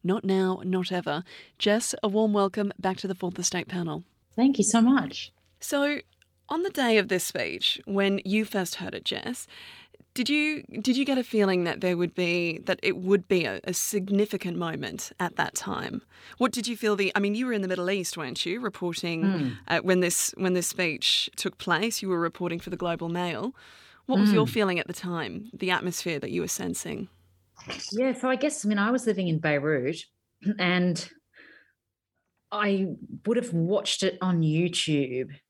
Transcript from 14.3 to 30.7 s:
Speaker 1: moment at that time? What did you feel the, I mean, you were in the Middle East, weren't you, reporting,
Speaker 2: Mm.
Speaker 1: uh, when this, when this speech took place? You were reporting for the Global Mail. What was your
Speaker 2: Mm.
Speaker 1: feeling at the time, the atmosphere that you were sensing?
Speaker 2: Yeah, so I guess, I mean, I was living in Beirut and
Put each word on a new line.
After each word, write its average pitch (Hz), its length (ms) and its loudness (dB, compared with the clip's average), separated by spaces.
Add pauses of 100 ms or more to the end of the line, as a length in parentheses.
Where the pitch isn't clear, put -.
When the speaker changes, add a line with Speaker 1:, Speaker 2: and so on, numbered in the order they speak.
Speaker 1:
moment 160 600 -6
at 175 160 -2
that - 220 -2
time? - 460 -6 (360)
What 247 140 4
did 233 160 -4
you 240 80 -4
feel 214 180 2
the, 196 220 0
I - 20 2
mean, 202 160 0
you 247 120 -2
were 254 60 -2
in 208 100 0
the 185 60 -4
Middle 180 220 -2
East, 196 260 -2
weren't 143 300 -6
you, 190 140 -4
reporting, 175 640 -4
Speaker 2:
Mm. 151 320 0 (100)
Speaker 1:
uh, 165 140 2
when 185 180 4
this, - 380 0
when 185 160 0
this 180 160 0
speech - 680 -2
took - 240 -6
place? 190 420 0
You 196 100 -4
were 175 100 2
reporting 170 400 -4
for - 100 -12
the 180 60 -6
Global 170 320 -4
Mail. 175 440 -4 (520)
What 254 160 4
was 208 120 8
your 147 140 6
Speaker 2:
Mm. 120 40 -2
Speaker 1:
feeling 190 280 2
at - 80 -4
the 175 60 -8
time, 175 600 -6
the 185 200 -2
atmosphere 170 480 -2
that - 100 -6
you 170 120 -2
were 160 40 -4
sensing? 175 600 -6 (840)
Speaker 2:
Yeah, 247 220 0
so 254 160 -2
I 262 80 2
guess, 285 280 -2
I 208 40 2
mean, 208 100 2
I 208 140 4
was 247 120 0
living 196 220 0
in 160 140 2
Beirut 147 640 0 (560)
and 180 500 2 (1400)